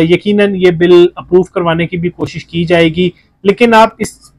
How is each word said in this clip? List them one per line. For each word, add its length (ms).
यकीनन 540
ये 160
बिल 360
अप्रूव 260
करवाने 320
की 100
भी 140
कोशिश 340
की 200
जाएगी। 480
लेकिन 300
आप 260
इस 180